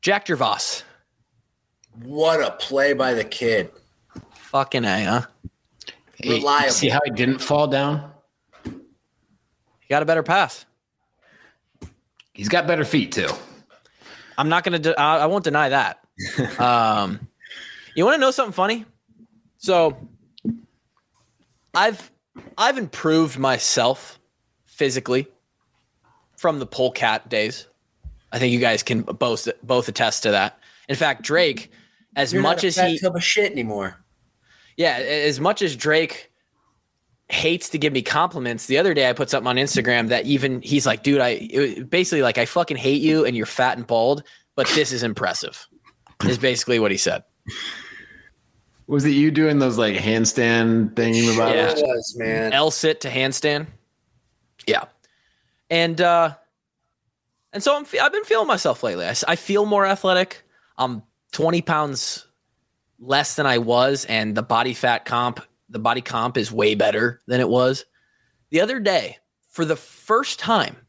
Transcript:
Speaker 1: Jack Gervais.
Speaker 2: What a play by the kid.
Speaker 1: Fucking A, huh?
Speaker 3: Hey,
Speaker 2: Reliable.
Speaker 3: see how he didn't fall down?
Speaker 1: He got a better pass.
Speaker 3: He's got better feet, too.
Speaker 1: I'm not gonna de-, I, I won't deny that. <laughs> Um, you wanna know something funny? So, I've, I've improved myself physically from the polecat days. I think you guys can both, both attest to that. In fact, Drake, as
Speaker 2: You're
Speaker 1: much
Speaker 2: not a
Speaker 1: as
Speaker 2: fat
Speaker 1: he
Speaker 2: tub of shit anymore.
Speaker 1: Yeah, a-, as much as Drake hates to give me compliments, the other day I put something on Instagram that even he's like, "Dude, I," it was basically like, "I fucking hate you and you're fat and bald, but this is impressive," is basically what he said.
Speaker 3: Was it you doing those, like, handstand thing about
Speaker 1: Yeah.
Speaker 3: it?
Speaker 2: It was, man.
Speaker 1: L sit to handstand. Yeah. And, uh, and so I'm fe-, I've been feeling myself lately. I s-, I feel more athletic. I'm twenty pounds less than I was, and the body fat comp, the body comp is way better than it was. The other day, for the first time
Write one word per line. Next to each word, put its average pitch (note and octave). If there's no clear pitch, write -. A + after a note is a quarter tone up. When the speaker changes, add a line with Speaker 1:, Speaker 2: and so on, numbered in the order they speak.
Speaker 1:
Jack G3
Gervais. B2
Speaker 2:
What D#3
a A2
play C#3
by B2+
the A2
kid. G#2+
Speaker 1:
Fucking C3+
A, G#2
huh? A2
Speaker 3:
Hey, A#2+
Speaker 2:
Reliable. C#3+
Speaker 3:
see B2+
how C#3
he C#3
didn't B2
fall D3
down? C#3+
Speaker 1:
He -
got D3
a -
better D#3+
pass. F3
Speaker 3:
He's G#2
got E3+
better D#3+
feet, B2+
too. E2
Speaker 1:
I'm C#3+
not F3
gonna F3
de-, D#3
I, D3+
I D3+
won't F#3+
deny D3
that. B2+
<laughs> A#2+
Um, A2
you E3
wanna D4
know C4
something B3
funny? G#3+
So, E3
I've, G#3
I've C4
improved D#3+
myself C3
physically C3
from D#3
the B2
polecat A#2+
days. A2
I A#2+
think B2
you A#2+
guys A#2
can A2+
both, A#2
both B2
attest A2+
to G#2+
that. G2+
In C#3
fact, C#3+
Drake, D3+
as C#3
Speaker 2:
You're C3
Speaker 1:
much E3
Speaker 2:
not E3+
a F#3+
Speaker 1:
as E3
Speaker 2:
fat F3+
Speaker 1:
he E3
Speaker 2:
tub F3+
of E3+
shit -
anymore. G#2
Speaker 1:
Yeah, D#3
a-, D3
as C3+
much G3+
as D#3
Drake D#3
hates E3+
to E3
give D3
me C3
compliments, C#3+
the C3
other F3+
day C3+
I B2
put B2+
something B2
on B2+
Instagram B2
that A#2+
even C3
he's C#3
like, A#2+
"Dude, C#3+
I," B2
it A#2
was B2+
basically F3
like, A#2+
"I A#2+
fucking E3
hate C3+
you D#3
and B2
you're G#2+
fat B2
and A#2
bald, B2
but C3
this C#3+
is A#2+
impressive," -
is B2
basically B2
what G#2
he F#2+
said. -
Speaker 3:
Was C#3+
it D3+
you D3
doing D3+
those, B2+
like, G#2
handstand A2+
thing A#2
about A2+
Speaker 1:
Yeah. -
Speaker 3:
it? D3+
Speaker 2:
It D3
was, A#2+
man. A2+
Speaker 1:
L D3+
sit D#3
to C3+
handstand. C#3
Yeah. -
And, E3
uh, E3+
and G3+
so C#4+
I'm D4
fe-, -
I've D4
been G#4
feeling G#4+
myself F3
lately. F2+
I F2+
s-, A#2
I E3+
feel G3+
more G3+
athletic. F#3
I'm B2
twenty E3
pounds D3+
less C#3
than D3
I B2
was, A#2+
and A2
the A2
body A#2+
fat A#2+
comp, B2
the A#2
body A#2
comp B2
is A2
way G#2+
better A2
than B2
it A#2
was. B2+
The D#3+
other A#3+
day, F#3+
for E3+
the D#3
first -
time G3+